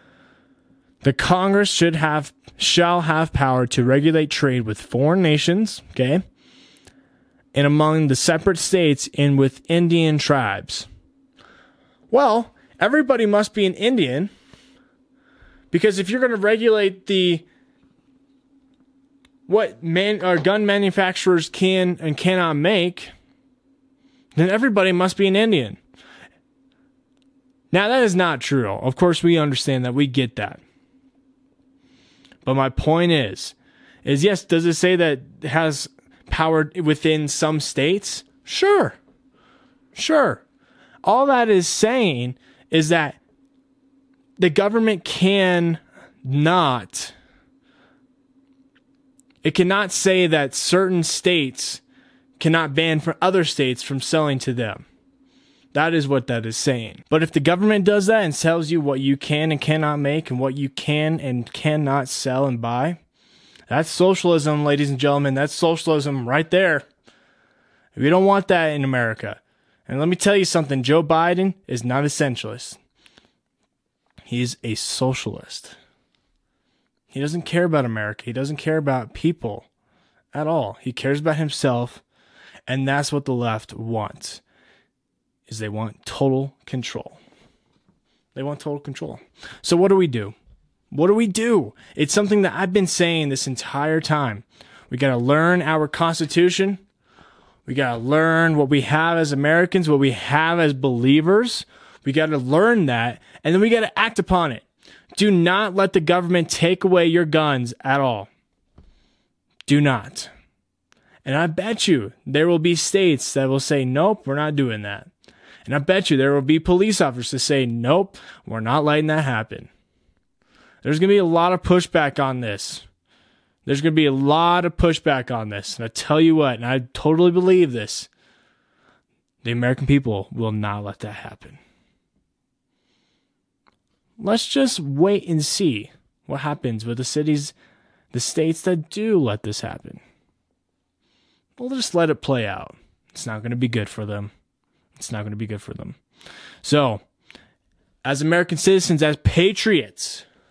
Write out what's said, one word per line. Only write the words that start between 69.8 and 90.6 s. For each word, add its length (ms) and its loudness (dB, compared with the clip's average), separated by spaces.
And 100 -6
let 100 0
me 80 2
tell 200 2
you 80 4
something. 380 -2
Joe 200 2
Biden 520 0
is 160 -6
not 220 -2
a 40 -2
centralist. 680 -6
He's 400 -6
a 120 -6
socialist. 1040 -6
He 140 -12
doesn't 220 -6
care 220 0
about 220 0
America. 400 -6
He 60 -8
doesn't 240 -6
care 200 -2
about 380 -4
people 520 -6
at 120 -6
all. 340 -2
He 120 -8
cares 280 -4
about 160 -2
himself. 640 -4
And 220 -4
that's 240 -2
what 140 -4
the 80 -2
left 400 -6
wants, 680 -10
is 100 -14
they 100 -8
want 380 -10
total 580 -2
control. 540 -12
They 100 -10
want 180 -8
total 200 -8
control. 400 -12
So 160 0
what 120 4
do 80 6
we 100 4
do? 260 -6